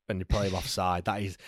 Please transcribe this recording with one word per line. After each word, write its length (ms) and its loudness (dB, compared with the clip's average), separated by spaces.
and 100 -2
you 60 -4
play 240 2
him 60 0
offside. 500 0
That 160 0
is, 160 -4